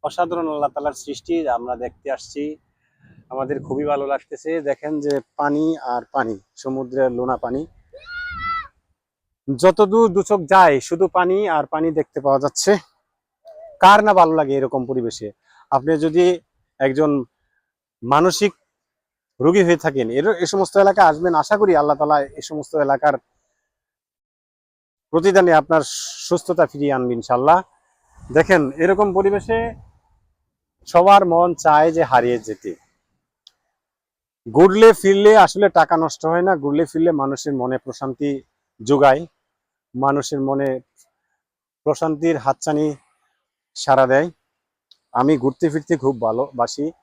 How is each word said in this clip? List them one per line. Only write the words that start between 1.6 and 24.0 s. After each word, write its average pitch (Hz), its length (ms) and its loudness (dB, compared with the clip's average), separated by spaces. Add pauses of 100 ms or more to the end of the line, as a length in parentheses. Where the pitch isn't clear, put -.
দেখতে - 320 -14
আসছি, - 260 -12 (880)
আমাদের 135 240 -6 (100)
খুবই 147 240 -6
ভালো 139 220 -4
লাগতেছে। 143 380 -10 (180)
দেখেন 147 240 -6 (120)
যে 143 100 -2 (260)
পানি 147 240 -2 (280)
আর 123 100 -6 (100)
পানি, 117 240 -4 (260)
সমুদ্রের 131 560 -4
লোনা 127 260 -4
পানি, 123 180 -6 (1900)
যতদূর 190 680 2
দু 196 60 0 (100)
চোখ 202 100 0 (120)
যায় 180 240 6 (120)
শুধু 170 180 -2 (100)
পানি 185 220 0 (180)
আর 147 160 -2
পানি 160 160 -4 (100)
দেখতে 151 260 -6
পাওয়া 139 200 0
যাচ্ছে। 165 280 -2 (1080)
কার 202 260 8
না 214 140 4
ভালো 165 180 6
লাগে 139 200 0
এরকম 131 320 -2
পরিবেশে? 117 380 -6 (440)
আপনি 139 200 0 (120)
যদি 165 200 2 (560)
একজন 135 300 0 (920)
মানসিক 170 500 0 (880)
রোগী 175 260 2
হয়ে 170 180 2
থাকেন, 139 220 -2 (120)
এর, 151 80 -2 (180)
এ - 80 -6
সমস্ত 190 220 -4 (100)
এলাকায় 196 260 4
আসবেন, 165 220 -2 (100)
আশা 208 180 -2
করি 202 200 2
আল্লাহ 147 180 0
তাআলা 151 200 0 (220)
এ - 80 -16
সমস্ত 151 240 -12 (140)
এলাকার 139 280 0 (2000)